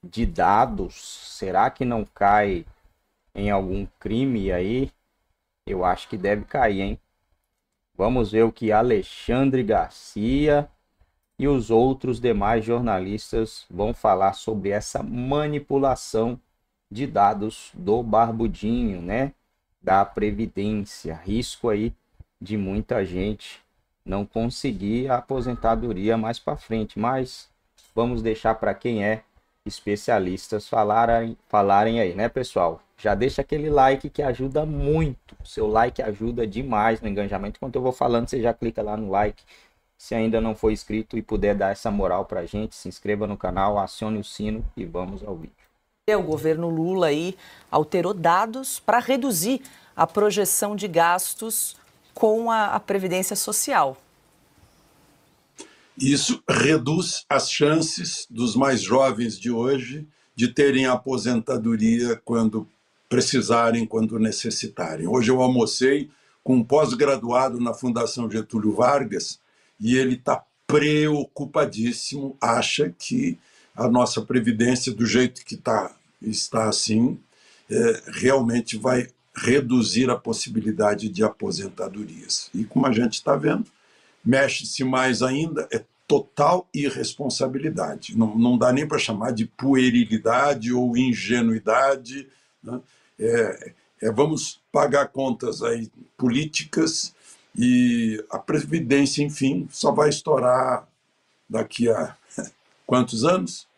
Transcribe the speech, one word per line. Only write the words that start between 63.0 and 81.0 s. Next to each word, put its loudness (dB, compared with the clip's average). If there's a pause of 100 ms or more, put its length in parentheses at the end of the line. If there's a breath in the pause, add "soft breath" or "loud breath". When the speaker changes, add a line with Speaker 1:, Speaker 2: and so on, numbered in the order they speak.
Speaker 3:
precisarem, 2
quando -2
necessitarem. -4
Hoje 2
eu 4
almocei 2 (320 soft breath)
com 4
um 4
pós-graduado 2
na -2
Fundação -2
Getúlio -2
Vargas 0 (400)
e 2
ele 2
tá -2 (240)
preocupadíssimo, 0
acha 0
que -2 (360 soft breath)
a -2
nossa 2
Previdência, 2
do -2
jeito 2
que -12
tá, -2 (300)
está -2
assim, 0 (520 soft breath)
é, 2
realmente 0
vai 0 (280)
reduzir 2
a 2
possibilidade -2